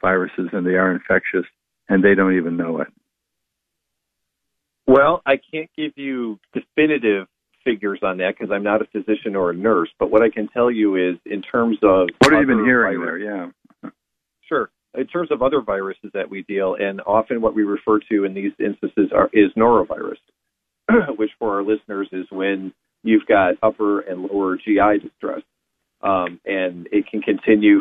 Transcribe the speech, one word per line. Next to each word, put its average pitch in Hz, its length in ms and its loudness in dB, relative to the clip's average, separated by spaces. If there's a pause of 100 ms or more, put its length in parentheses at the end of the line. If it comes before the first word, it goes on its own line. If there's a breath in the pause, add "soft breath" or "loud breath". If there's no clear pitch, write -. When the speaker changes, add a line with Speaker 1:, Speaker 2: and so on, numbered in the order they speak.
Speaker 1:
viruses 92 500 -2
and 92 140 -4
they 92 80 0
are 92 180 2
infectious 92 540 -2 (420)
and 95 160 2
they 101 120 6
don't 95 200 2
even 85 220 -2
know 82 240 -4
it? - 60 -6 (2000)
Speaker 2:
Well, 139 400 4
I 139 120 4
can't 156 400 -12
give 151 180 -8
you 123 440 -8 (140)
definitive 117 760 0 (360)
figures 104 400 -2
on 92 140 -2
that 92 200 -2
'cause 101 140 -6
I'm 101 120 -2
not 104 180 0
a 107 40 -4
physician 104 520 -4
or 90 140 0
a - 20 -6
nurse. 92 440 0
But - 140 -2
what 107 100 6
I 113 80 4
can 107 200 -6
tell 120 200 0
you 104 280 2
is 90 280 0
in 101 160 -8
terms 117 420 -2
of 95 340 4
Speaker 1:
What 147 160 6
have 151 80 4
you 139 60 2
been 120 100 2
Speaker 2:
other 110 80 0
Speaker 1:
hearing 117 340 2
Speaker 2:
virus- 85 240 -6
Speaker 1:
there? 107 280 -8 (300)
Yeah. - 80 -18 (520)
Speaker 2:
Sure. 131 280 -4 (260)
In 139 120 -6
terms 170 240 -6
of 113 100 -2
other 135 200 0
viruses 98 520 -6
that 98 160 -6
we 95 140 -10
deal, 98 320 -2
and 98 260 -4
often 113 400 0
what 107 140 0
we 107 80 2
refer 104 360 0 (120)
to 101 140 0
in 95 80 -6
these 98 260 -6
instances 104 520 -2
are, 95 200 2
is 101 220 4
norovirus, 113 640 0 (720)
<clears throat> 175 280 2
which 107 240 -2
for 104 160 -4
our 101 80 -2
listeners 101 480 -4
is 92 180 -10
when 95 440 -6 (280)
you've 110 240 2
got 95 380 2
upper 104 380 0
and 92 220 -10
lower 98 340 -2
G 104 220 0
I 104 180 4
distress. - 440 -10 (600)
Um, 90 440 -2
and 92 460 -6
it 101 160 0
can 104 140 -8
continue 104 600 4